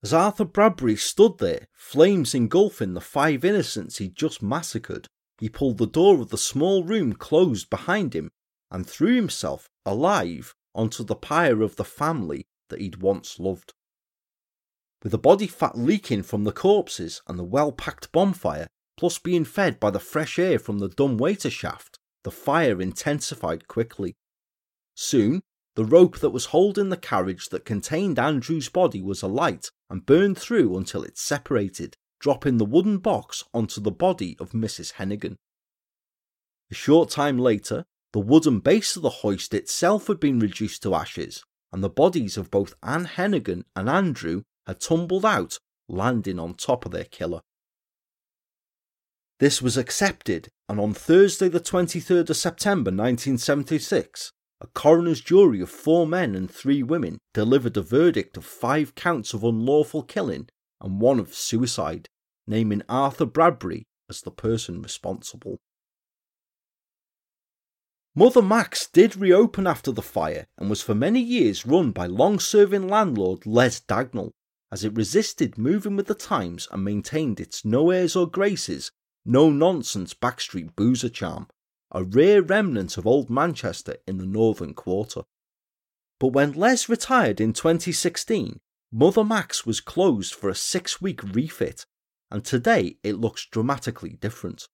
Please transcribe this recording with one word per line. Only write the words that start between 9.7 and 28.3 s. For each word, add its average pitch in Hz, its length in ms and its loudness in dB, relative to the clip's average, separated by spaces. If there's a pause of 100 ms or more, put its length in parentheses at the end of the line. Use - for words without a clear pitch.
alive, 101 680 -2 (220)
onto 113 260 -4
the 110 140 -6
pyre 147 460 0
of 107 160 -2
the 101 80 -4
family 127 600 -6 (220)
that - 140 -12
he'd 90 200 -10
once 98 380 -2
loved. 87 340 -8 (1300)
With 104 120 -6
the 113 40 0
body 196 300 4
fat - 300 -4
leaking 123 460 -2
from 104 200 -6
the 104 80 -2
corpses 185 760 -2
and 87 140 -10
the 90 60 -8
well-packed 139 680 -4
bonfire, 160 560 0 (300)
plus 170 200 -2
being 170 280 -2
fed 175 340 -2
by 104 100 2
the 98 100 -4
fresh - 380 -6
air 175 220 2
from 104 200 -6
the 98 100 -4
dumbwaiter 139 600 0
shaft, - 480 -12 (260)
the 98 80 -8
fire 139 500 0
intensified 92 880 -6
quickly. 110 460 -6 (800)
Soon, 131 460 2 (360)
the 113 100 0
rope 175 340 6
that 147 120 0
was 117 160 -6
holding 196 420 2
the 185 80 -6
carriage 95 500 -4
that - 160 -8
contained 156 560 -4
Andrew's 143 480 -2